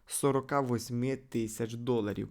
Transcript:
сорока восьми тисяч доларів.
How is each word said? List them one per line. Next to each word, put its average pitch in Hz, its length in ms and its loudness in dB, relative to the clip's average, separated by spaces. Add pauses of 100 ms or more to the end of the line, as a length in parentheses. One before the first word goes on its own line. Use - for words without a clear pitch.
сорока 139 540 2
восьми 123 560 0
тисяч 117 580 -4
доларів. 107 560 0